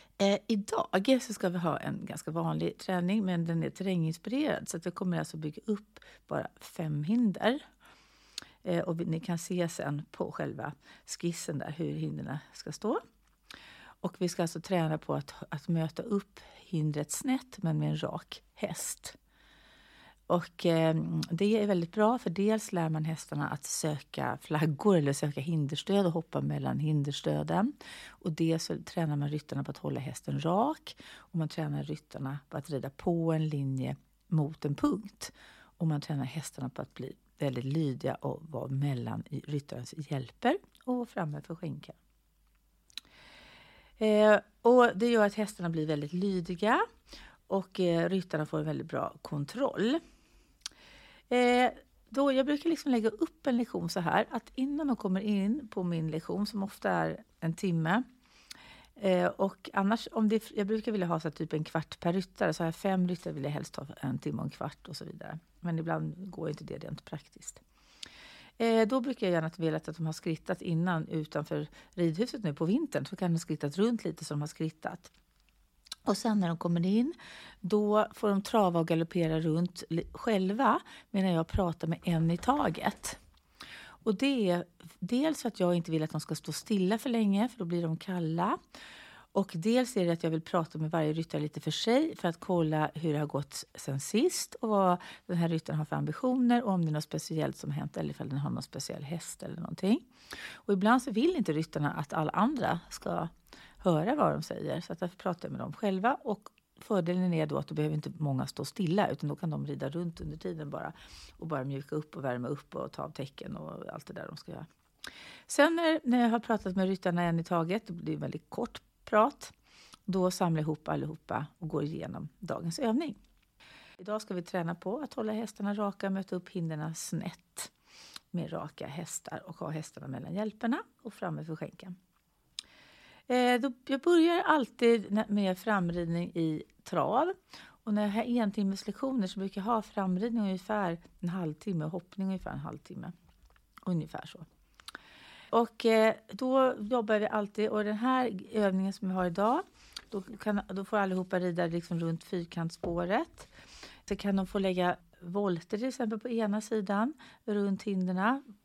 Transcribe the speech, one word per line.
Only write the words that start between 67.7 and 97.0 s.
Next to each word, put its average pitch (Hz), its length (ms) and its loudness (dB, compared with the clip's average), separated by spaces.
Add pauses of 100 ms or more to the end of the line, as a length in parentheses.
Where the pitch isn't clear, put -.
Eh, 226 320 6
då 262 120 2
brukar 240 260 -2
jag 180 80 4
gärna 160 220 2
vilja 160 200 2
att 156 200 -8
de 160 100 -2
har 156 60 -2
skrittat - 500 -4
innan 170 460 0
utanför 151 580 -4 (240)
ridhuset 190 540 0
nu 147 100 0
på 165 100 -2
vintern, 196 420 0
så - 100 -10
kan 175 160 0
de 165 60 2
skrittat 147 400 -4
runt 220 260 2
lite 160 200 -6
så 151 100 -6
de 147 60 0
har 147 80 -4
skrittat. - 640 -6 (880)
Och 196 140 0
sen 214 240 2
när 175 80 2
de 170 100 -2
kommer 170 280 2
in, 240 280 2 (460)
då 208 520 4
får - 160 0
de 196 140 4
trava 185 380 4
och 165 60 2
galoppera 165 540 2
runt 165 500 0
li-, 165 220 -2
själva 214 680 2 (300)
medan 190 220 2
jag 165 140 2
pratar 170 420 0
med 165 140 0
en 165 280 2
i 170 60 2
taget. - 840 0 (640)
Och - 320 -2
det 247 360 2
är 175 140 2 (340)
dels 269 440 0
för 240 60 -2
att - 120 -6
jag 175 140 6
inte 165 160 0
vill 160 120 2
att 156 80 -2
de 151 100 -2
ska - 140 -6
stå - 180 -6
stilla 196 460 2
för 254 120 -4
länge, 220 380 4
för 247 100 -10
då 190 60 -4
blir 170 180 0
de 160 140 0
kalla. 175 600 0 (760)
Och 196 220 0
dels 233 420 2
är 180 100 4
det 170 60 4
att 165 100 0
jag 160 80 0
vill 160 100 0
prata 165 380 -2
med 156 120 -2
varje 156 220 2
ryttare 156 300 -4
lite 151 180 -6
för 160 100 -2
sig 269 460 2
för - 120 -2
att 165 120 -4
kolla 156 540 2
hur 156 180 0
det 143 60 0
har 151 80 0
gått - 380 -6 (100)
sen 139 260 -6
sist - 540 0
och - 140 -4
vad 190 300 6 (280)
den 180 100 -2
här 165 120 4
ryttaren 160 300 -2
har 156 60 -2
för 147 120 -4
ambitioner 240 640 2
och 208 100 0
om 175 120 2
det 160 60 2
är - 20 0
något 151 120 -2